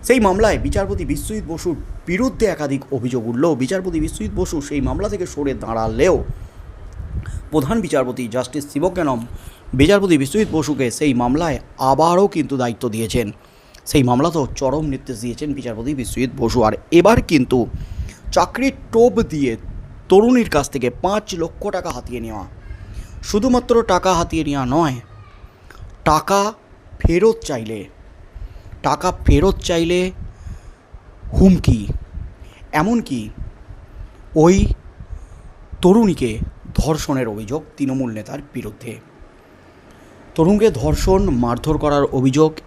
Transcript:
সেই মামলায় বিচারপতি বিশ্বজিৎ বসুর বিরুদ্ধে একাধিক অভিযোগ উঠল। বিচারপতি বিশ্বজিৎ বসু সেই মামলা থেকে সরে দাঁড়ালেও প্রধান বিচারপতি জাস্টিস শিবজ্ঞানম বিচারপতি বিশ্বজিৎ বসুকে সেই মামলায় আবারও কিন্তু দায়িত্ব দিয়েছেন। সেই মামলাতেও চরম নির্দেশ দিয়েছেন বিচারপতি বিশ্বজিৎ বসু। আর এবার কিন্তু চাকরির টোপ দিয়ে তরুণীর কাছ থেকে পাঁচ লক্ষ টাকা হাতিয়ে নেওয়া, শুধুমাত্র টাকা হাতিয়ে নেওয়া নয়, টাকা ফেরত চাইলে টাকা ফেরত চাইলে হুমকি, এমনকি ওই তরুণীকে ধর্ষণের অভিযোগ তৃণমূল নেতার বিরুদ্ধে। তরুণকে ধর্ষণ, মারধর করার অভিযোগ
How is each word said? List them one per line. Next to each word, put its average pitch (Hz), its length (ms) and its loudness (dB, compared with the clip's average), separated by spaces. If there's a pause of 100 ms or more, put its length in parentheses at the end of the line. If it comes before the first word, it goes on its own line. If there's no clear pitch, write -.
সেই 254 160 4
মামলায় 196 400 4
বিচারপতি 196 460 -2
বিশ্বজিৎ 170 420 -6
বসুর 160 280 -4 (300)
বিরুদ্ধে 208 420 -2
একাধিক 139 340 -2 (100)
অভিযোগ 123 360 -2
উঠল। 120 180 0 (100)
বিচারপতি 165 440 -2
বিশ্বজিৎ 156 340 -6
বসু 175 280 -4
সেই 143 200 -4
মামলা 143 280 -2
থেকে 190 180 -4
সরে 143 280 -4
দাঁড়ালেও 113 600 0 (1300)
প্রধান 151 320 0
বিচারপতি 131 460 -2
জাস্টিস 127 400 -6
শিবজ্ঞানম 156 520 -2 (540)
বিচারপতি 180 440 4
বিশ্বজিৎ 139 340 0
বসুকে 139 400 0
সেই 151 220 0
মামলায় 127 440 0 (240)
আবারও 160 460 4
কিন্তু 139 300 -2
দায়িত্ব 120 320 -2
দিয়েছেন। 113 380 -2 (600)
সেই 147 160 4
মামলাতেও 139 420 2 (100)
চরম 139 320 -2
নির্দেশ 131 340 -8
দিয়েছেন 120 320 -6
বিচারপতি 120 420 -6
বিশ্বজিৎ 123 400 -4
বসু। 117 280 0
আর 107 100 4 (180)
এবার 185 260 8 (100)
কিন্তু 127 320 2 (720)
চাকরির 233 440 0 (160)
টোপ 226 220 4 (160)
দিয়ে 139 220 -2 (560)
তরুণীর 226 420 6
কাছ 143 200 2
থেকে 127 200 -2 (120)
পাঁচ 208 240 0 (100)
লক্ষ 165 360 -6
টাকা 175 200 -6
হাতিয়ে 120 300 -10
নেওয়া, 113 220 -10 (800)
শুধুমাত্র 240 500 2 (100)
টাকা 190 300 2
হাতিয়ে 160 300 0
নেওয়া 143 220 -2
নয়, 139 320 0 (1080)
টাকা 160 340 2 (540)
ফেরত 208 500 2
চাইলে 113 360 -6 (1040)
টাকা 151 280 0 (140)
ফেরত 175 340 6
চাইলে 175 520 0 (1200)
হুমকি, 147 540 6 (840)
এমনকি 151 580 0 (1080)
ওই 180 380 6 (1080)
তরুণীকে 175 560 4 (380)
ধর্ষণের 143 520 0
অভিযোগ 110 360 -6 (140)
তৃণমূল 131 340 -2
নেতার 107 280 -10 (140)
বিরুদ্ধে। 107 460 -12 (1400)
তরুণকে 208 360 4
ধর্ষণ, 185 580 2
মারধর 123 480 0
করার 143 260 2
অভিযোগ 139 500 2 (140)